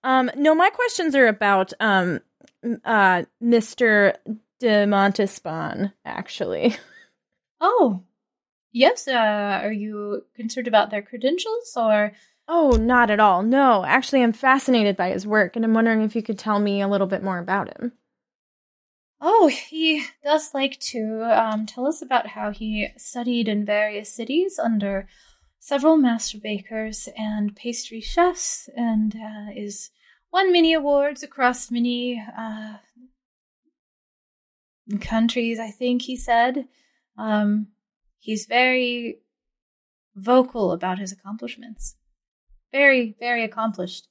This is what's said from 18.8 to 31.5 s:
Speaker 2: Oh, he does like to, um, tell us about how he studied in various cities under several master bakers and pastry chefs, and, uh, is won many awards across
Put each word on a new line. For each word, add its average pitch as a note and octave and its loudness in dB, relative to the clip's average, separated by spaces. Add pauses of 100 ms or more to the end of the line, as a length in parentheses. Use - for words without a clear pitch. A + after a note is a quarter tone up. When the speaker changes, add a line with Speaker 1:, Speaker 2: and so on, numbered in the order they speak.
Speaker 2:
Oh, F#4 6
he D#4 -2 (180)
does D4+ 0
like C4+ -2 (140)
to, A3 -6
um, A3 0
tell B3+ -6
us D#4 -4
about B3+ -2
how G#3 -8
he G#3+ -6
studied A#3+ -4
in G#3 -2
various G#3 -4
cities D#4 -4
under G3+ -2 (520)
several C#4+ 2
master A#3 0
bakers G#3+ -8 (100)
and G#3+ -4
pastry A#3 -10
chefs, - -2
and, A3 -2
uh, G#3+ -14
is G#3 -12 (400)
won F#4 2
many E4 6
awards C#4+ 0
across B3 -2